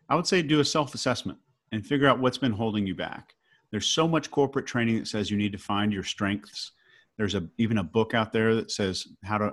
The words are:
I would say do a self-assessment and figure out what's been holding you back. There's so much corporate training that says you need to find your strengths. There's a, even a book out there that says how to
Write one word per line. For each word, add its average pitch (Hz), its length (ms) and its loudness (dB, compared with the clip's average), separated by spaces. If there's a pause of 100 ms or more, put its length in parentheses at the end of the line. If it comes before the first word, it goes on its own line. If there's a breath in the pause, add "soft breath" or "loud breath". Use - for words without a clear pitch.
I 139 80 4
would 170 100 0
say 185 160 2
do 151 160 4
a 143 60 4
self-assessment 131 720 -2 (320)
and 107 160 -6
figure 143 220 4
out 127 100 6
what's 127 200 2
been 123 140 0
holding 107 320 0
you 92 120 -2
back. - 380 -8 (360)
There's 104 160 -4
so 160 220 2
much 160 220 0
corporate 135 360 0
training 117 320 0
that 104 100 -6
says 101 220 -2
you 104 60 0
need 104 160 0
to 101 60 -10
find 104 340 0
your 95 100 -4
strengths. - 720 -4 (460 soft breath)
There's 101 160 -2
a, 90 120 -2 (120)
even 113 200 2
a 92 60 0
book 107 300 0
out 110 180 0
there 113 220 2
that 113 160 -2
says 95 380 -4 (160)
how 104 120 -2
to 104 160 0